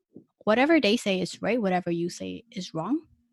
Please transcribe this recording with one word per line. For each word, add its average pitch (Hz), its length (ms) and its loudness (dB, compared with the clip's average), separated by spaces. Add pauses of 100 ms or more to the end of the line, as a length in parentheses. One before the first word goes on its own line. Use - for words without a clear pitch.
(440)
whatever 262 360 4
they 214 160 4
say 185 240 -2
is - 220 -6
right, 214 180 0
whatever 180 300 0
you 170 200 -2
say 185 400 -10
is 180 240 -12
wrong. 202 260 -4 (320)